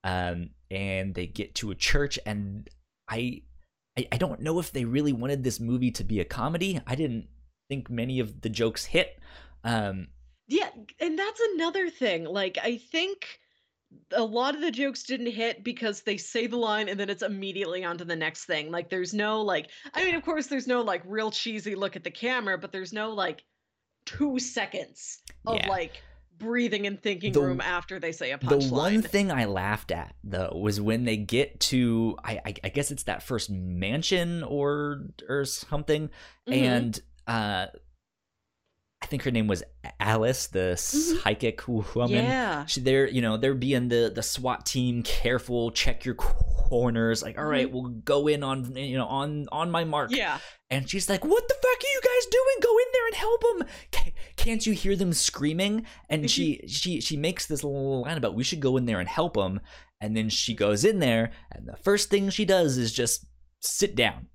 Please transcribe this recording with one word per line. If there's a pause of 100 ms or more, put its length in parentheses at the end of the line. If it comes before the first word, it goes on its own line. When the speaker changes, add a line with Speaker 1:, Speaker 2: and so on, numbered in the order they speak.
Speaker 1:
Um, (200)
and
they
get
to
a
church,
and (380)
I, (540)
I,
I
don't
know
if
they
really
wanted
this
movie
to
be
a
comedy.
I
didn't (420)
think
many
of
the
jokes
hit. (460)
Um, (400)
Speaker 2:
Yeah, (300)
and
that's (140)
another
thing.
Like,
I
think (720)
a
lot
of
the
jokes
didn't
hit
because
they
say
the
line
and
then
it's
immediately
on
to
the
next
thing.
Like,
there's
no,
like, (240)
I
mean,
of
course,
there's
no,
like,
real
cheesy
look
at
the
camera,
but
there's
no,
like, (640)
two
seconds (260)
of,
Speaker 1:
Yeah.
Speaker 2:
like, (380)
breathing
and
thinking
Speaker 1:
The
Speaker 2:
room
after
they
say
a
Speaker 1:
the
one
Speaker 2:
punchline.
Speaker 1:
thing
I
laughed
at,
though, (100)
was
when
they
get
to,
I,
I, (100)
I
guess
it's
that
first
mansion
or, (240)
or
something, (400)
Speaker 2:
Mm-hmm.
Speaker 1:
and, (280)
uh, (1300)
I
think
her
name
was (360)
Alice,
the
Speaker 2:
Mm-hmm.
Speaker 1:
psychic
w-, (100)
woman.
Speaker 2:
Yeah.
Speaker 1:
She,
they're,
you
know,
they're
being
the,
the
swat
team,
careful,
check
your
corners.
Like,
"All
right,
Speaker 2:
Mm-hmm.
Speaker 1:
we'll
go
in
on,
you
know,
on,
on
my
mark."
Speaker 2:
Yeah. (320)
Speaker 1:
And
she's
like,
"What
the
fuck
are
you
guys
doing?
Go
in
there
and
help
'em. (280)
Ca-, (240)
can't
you
hear
them
screaming?" (240)
And
she,
Speaker 2:
Mm-hmm.
Speaker 1:
she,
she
makes
this
line
about,
"We
should
go
in
there
and
help
'em." (400)
And
then
she
Speaker 2:
Mm-hmm.
Speaker 1:
goes
in
there, (200)
and
the
first
thing
she
does
is
just (340)
sit
down.